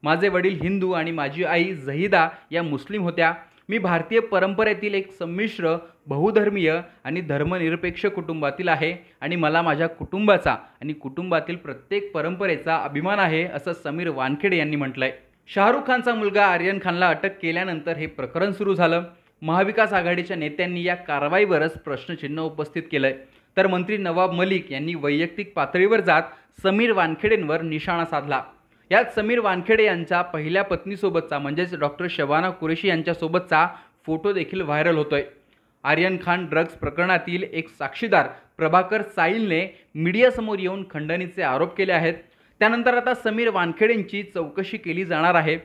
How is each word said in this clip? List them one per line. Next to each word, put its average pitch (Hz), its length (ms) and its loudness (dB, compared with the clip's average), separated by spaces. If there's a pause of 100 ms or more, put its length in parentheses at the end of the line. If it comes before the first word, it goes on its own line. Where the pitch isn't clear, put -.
माझे 170 260 2
वडील 180 320 0
हिंदू 185 320 -2
आणि 165 180 -2
माझी 156 340 -4
आई 170 300 0
जहिदा 160 540 2 (220)
या 170 120 -2
मुस्लिम 170 400 -4
होत्या. 170 320 2 (340)
मी 214 100 -2
भारतीय 180 420 2
परंपरेतील 202 760 0
एक 196 240 -4
संमिश्र, 175 580 -2 (300)
बहुधर्मीय 185 720 2 (240)
आणि 151 160 -4
धर्मनिरपेक्ष 165 840 -2
कुटुंबातील 165 640 -4
आहे 165 260 0 (260)
आणि 160 160 -4
मला 160 260 2
माझ्या 165 240 2
कुटुंबाचा 180 680 2
आणि - 400 -8
कुटुंबातील 165 640 -4
प्रत्येक 196 560 -8
परंपरेचा 165 640 -2
अभिमान 156 420 -2
आहे," 165 260 2
असं 170 280 -6
समीर 170 360 -6
वानखेडे 143 480 0
यांनी 151 200 0
म्हटलंय. 131 360 -4 (420)
शाहरुख 226 320 4
खानचा 247 280 0
मुलगा 208 320 2
आर्यन 185 380 2
खानला 175 240 2
अटक 190 340 -2
केल्यानंतर 165 540 -4
हे 156 100 -6
प्रकरण 165 460 -2
सुरू 196 220 0
झालं. 170 280 4 (400)
महाविकास 196 500 2
आघाडीच्या 175 440 0
नेत्यांनी 175 460 -4
या 180 120 0
कारवाईवरच 160 840 2
प्रश्नचिन्ह 147 640 -8
उपस्थित 156 400 -6 (100)
केलंय, 135 220 2 (420)
तर 190 100 6
मंत्री 180 300 0
नवाब 180 360 0
मलिक 185 400 0
यांनी 151 220 -4
वैयक्तिक 160 600 -2
पातळीवर 185 460 4
जात 165 220 6 (400)
समीर 214 300 4
वानखेडेंवर 170 680 2
निशाणा 165 440 -2
साधला. 143 380 -2 (480)
यात 220 140 6
समीर 220 340 0
वानखेडे 208 460 2
यांचा 175 380 0
पहिल्या 170 420 -2
पत्नीसोबतचा 180 760 -2
म्हणजेच 160 400 -4
डॉक्टर 147 320 -2
शबाना 160 400 0
कुरेशी 165 380 -4
यांच्यासोबतचा 170 800 0 (380)
फोटो 170 260 -2
देखील 185 280 -4
व्हायरल 156 360 2
होतोय. 147 260 0 (600)
आर्यन 170 380 2
खान 180 240 0
ड्रग्ज 160 220 0
प्रकरणातील 175 720 -2 (100)
एक 160 160 -6
साक्षीदार 156 580 2 (300)
प्रभाकर 185 460 2
साईलने 196 920 -2
मीडियासमोर 214 640 2
येऊन 185 320 -4
खंडणीचे 170 520 -6
आरोप 143 340 0
केले 185 160 0
आहेत. 165 220 2 (440)
त्यानंतर 233 360 4
आता 247 200 2
समीर 233 360 0
वानखेडेंची 196 720 0
चौकशी 185 540 -6
केली 180 280 -4
जाणार 170 300 2
आहे. 160 300 2